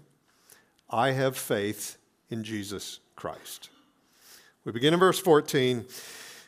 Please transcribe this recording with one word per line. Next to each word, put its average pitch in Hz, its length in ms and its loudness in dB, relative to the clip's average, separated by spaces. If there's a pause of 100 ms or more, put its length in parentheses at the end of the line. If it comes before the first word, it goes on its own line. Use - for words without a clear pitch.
(880)
"I 120 220 2
have 131 260 0
faith 107 600 -4 (320)
in 113 140 -6
Jesus 104 560 -10 (160)
Christ." - 540 -12 (960)
We 117 80 -8
begin 131 200 4
in 175 60 2
verse 185 180 6
fourteen. 139 680 4 (640)